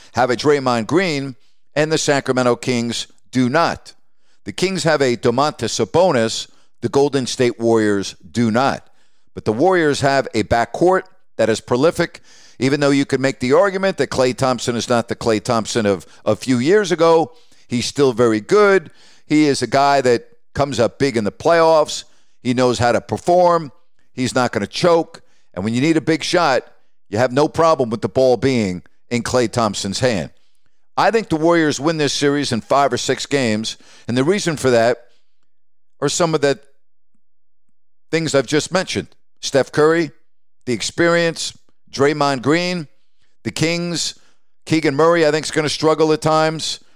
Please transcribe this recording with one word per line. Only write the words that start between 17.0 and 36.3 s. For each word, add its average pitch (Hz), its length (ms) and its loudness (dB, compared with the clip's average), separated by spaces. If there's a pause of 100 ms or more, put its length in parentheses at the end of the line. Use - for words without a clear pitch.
He's - 200 -4
still 135 260 0
very 110 260 2
good. 196 520 2 (340)
He 151 200 2
is 139 160 0
a 123 60 -2
guy 139 340 2
that 120 280 0 (240)
comes 139 260 -2
up 110 200 0
big 135 180 0
in 113 60 0
the 98 80 -4
playoffs. 160 720 2 (340)
He 123 140 -2
knows 123 260 2
how 120 140 2
to 101 80 0
perform. 175 680 0 (420)
He's 127 220 -4
not 123 180 0
gonna 101 140 -4
choke. 170 560 0 (300)
And 92 120 -6
when 113 80 -4
you 123 80 -2
need 160 160 2
a 151 40 2
big 156 220 -2
shot, 156 480 0 (380)
you 98 80 -4
have 123 140 2
no 143 160 2
problem 160 420 2
with 110 120 -6
the 113 80 -2
ball 127 280 2
being 104 460 -2 (260)
in 120 140 -2
Klay 123 280 0
Thompson's 101 480 -4
hand. 107 320 -2 (640)
I 175 140 2
think 220 160 -2
the 165 80 -4
Warriors 160 420 2
win 160 200 -2
this 147 160 -2
series 143 400 -2
in 107 80 -2
five 135 320 0
or 120 40 0
six - 280 -4
games, 113 500 -2 (320)
and 120 100 -4
the 131 60 2
reason 175 320 -2
for 131 140 -2
that 120 380 2 (920)
are 139 80 -2
some 160 260 -2